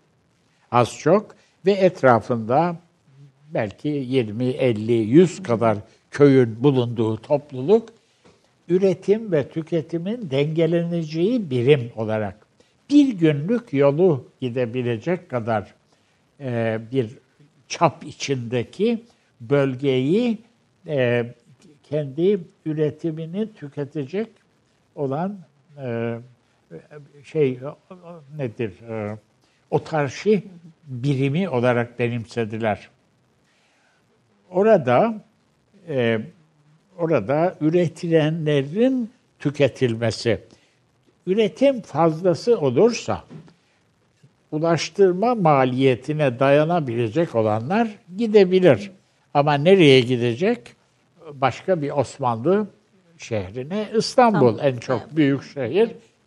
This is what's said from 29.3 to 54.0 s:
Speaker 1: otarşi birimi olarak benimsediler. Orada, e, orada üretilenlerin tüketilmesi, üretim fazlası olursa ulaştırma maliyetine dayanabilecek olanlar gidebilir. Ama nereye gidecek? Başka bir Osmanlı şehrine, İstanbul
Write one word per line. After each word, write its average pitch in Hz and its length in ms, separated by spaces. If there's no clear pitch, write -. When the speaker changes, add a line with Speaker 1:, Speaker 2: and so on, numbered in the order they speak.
Speaker 1:
otarşi 165 720
birimi 139 640
olarak 120 500
benimsediler. 113 920
Orada, 190 720
e, 117 340
orada 160 640
üretilenlerin 165 1500
tüketilmesi, 117 1000
üretim 220 540
fazlası 165 800
olursa 139 640
ulaştırma 180 840
maliyetine 135 1040
dayanabilecek 139 960
olanlar 117 520
gidebilir. 185 720
Ama 147 200
nereye 143 480
gidecek? 123 720
Başka 147 480
bir 143 80
Osmanlı 143 800
şehrine, 127 720
İstanbul 202 520